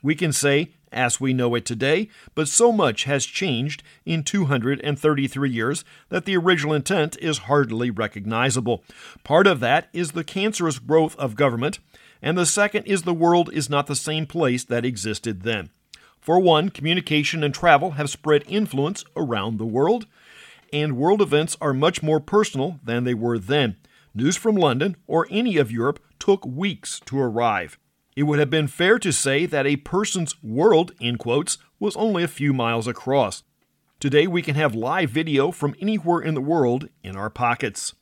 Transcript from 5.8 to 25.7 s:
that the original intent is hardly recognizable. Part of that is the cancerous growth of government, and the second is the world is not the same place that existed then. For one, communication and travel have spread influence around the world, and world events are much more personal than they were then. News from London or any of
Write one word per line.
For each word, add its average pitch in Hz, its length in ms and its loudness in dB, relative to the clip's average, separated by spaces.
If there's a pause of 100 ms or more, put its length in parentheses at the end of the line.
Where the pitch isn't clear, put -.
that 170 160 -4
the 190 140 0
original 165 360 2
intent 151 460 0
is 160 200 -4 (100)
hardly 123 420 2
recognizable. 113 960 -2 (400)
Part 170 200 6
of 175 140 4
that 127 320 0
is 165 220 -4
the 165 100 -6
cancerous 180 560 -2
growth 151 380 2
of 127 180 -6
government, 127 440 -2 (420)
and 165 160 -2
the 175 80 2
second 208 400 0
is 196 160 0
the 175 120 -2
world 170 380 4
is 135 180 -4
not 143 180 0
the 151 60 -4
same 156 320 -4
place 135 380 0
that 120 220 -2
existed 107 560 -6
then. 104 280 -4 (520)
For 175 180 4
one, 175 300 4
communication 151 720 -2
and 147 100 -2
travel 165 380 4
have 143 180 -4
spread 147 380 0
influence 175 560 -2 (140)
around 113 400 -2
the 110 80 -6
world, 156 400 2 (680)
and 147 240 -2
world 175 260 4
events 156 380 2
are 147 140 0
much 151 280 2
more 156 200 2
personal 151 640 0
than 120 180 -2
they 123 100 0
were 117 240 -2
then. 113 380 0 (400)
News 131 220 0
from 220 180 0
London 160 400 2 (120)
or 165 220 0
any 208 280 0
of 120 160 0